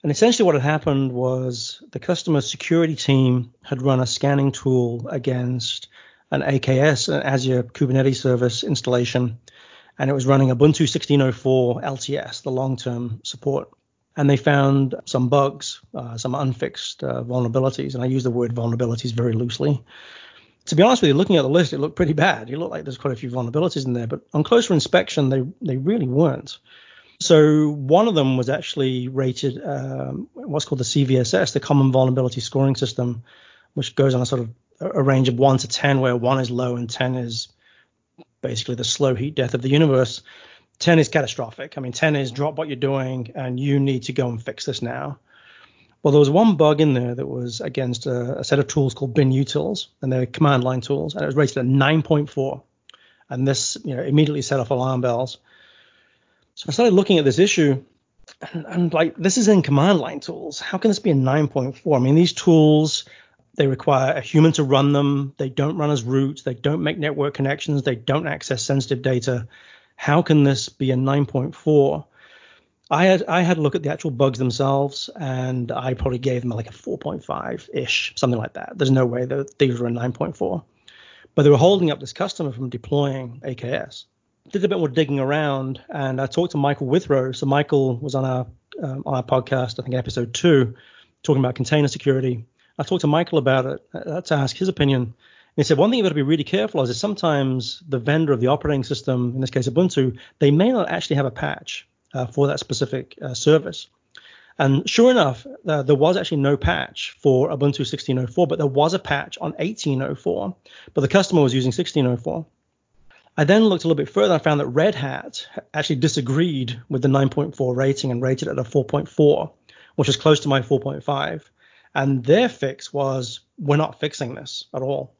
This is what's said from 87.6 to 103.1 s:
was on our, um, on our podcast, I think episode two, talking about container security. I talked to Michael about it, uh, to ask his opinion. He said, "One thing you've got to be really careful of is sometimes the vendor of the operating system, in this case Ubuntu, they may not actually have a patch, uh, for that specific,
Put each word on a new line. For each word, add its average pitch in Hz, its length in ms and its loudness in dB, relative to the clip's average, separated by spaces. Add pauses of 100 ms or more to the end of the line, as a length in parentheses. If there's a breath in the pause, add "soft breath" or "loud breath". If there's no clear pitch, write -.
was 131 160 -8
on 131 120 -2
our, 127 200 -2 (360)
um, 135 240 -8
on 143 100 -4
our 127 80 -4
podcast, 127 560 -2
I - 40 -10
think 127 120 -6
episode 120 380 -4
two, 135 420 2 (480 soft breath)
talking 143 180 2
about 127 140 0
container 147 320 2
security. 127 580 -2 (320)
I 151 60 -6
talked 185 180 -2
to 156 60 0
Michael 160 300 2
about 131 280 2
it, 139 160 -8 (120)
uh, 165 280 -8
to - 120 -2
ask 135 240 -2
his 190 100 -2
opinion. 135 460 0 (420 soft breath)
He 147 80 2
said, 147 140 4
"One 190 120 4
thing 247 100 0
you've 202 60 2
got 180 40 2
to 147 60 -2
be 143 80 0
really 147 200 0
careful 202 380 -2
of 123 80 0
is 117 100 -4
sometimes 143 880 -2
the 135 120 -2
vendor 143 340 2
of 117 80 0
the 123 60 2
operating 143 360 0
system, 123 520 -4
in 131 60 -4
this 131 100 -4
case 127 160 -2
Ubuntu, 131 500 0 (220 loud breath)
they 143 120 6
may 190 200 4
not 220 180 0
actually 165 280 -2
have 139 80 2
a 127 60 -2
patch, - 560 -8 (260)
uh, 127 140 -4
for 143 200 0
that 147 120 -2
specific, - 640 -6